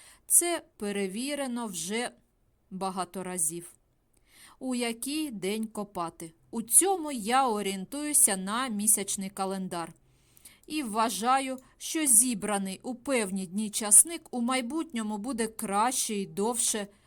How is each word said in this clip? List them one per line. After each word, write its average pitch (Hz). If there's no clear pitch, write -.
Це 339
перевірено 233
вже 196
багато 185
разів. 180
У 262
який 254
день 214
копати? 175
У 233
цьому 320
я 254
орієнтуюся 208
на 214
місячний 202
календар. 185
І 302
вважаю, 240
що -
зібраний 202
у 254
певні 196
дні 202
часник 233
у 247
майбутньому 240
буде 226
краще 220
і 196
довше 202